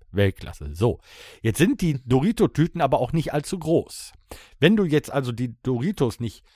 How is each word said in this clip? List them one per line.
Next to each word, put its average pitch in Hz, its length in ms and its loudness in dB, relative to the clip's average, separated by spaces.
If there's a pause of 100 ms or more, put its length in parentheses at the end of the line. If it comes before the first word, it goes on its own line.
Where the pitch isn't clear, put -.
(100)
Weltklasse. 92 640 -2
So. 104 260 0 (420)
Jetzt 113 160 -2
sind 143 240 2
die 156 240 0
Dorito-Tüten 151 760 2
aber 139 200 2
auch 123 120 -4
nicht 160 220 -2
allzu 156 240 -4
groß. 156 540 -2 (460)
Wenn 185 180 6
du 208 100 4
jetzt 147 260 0
also 131 200 -2
die 117 300 -6
Doritos 131 580 -2
nicht 117 220 -8 (140)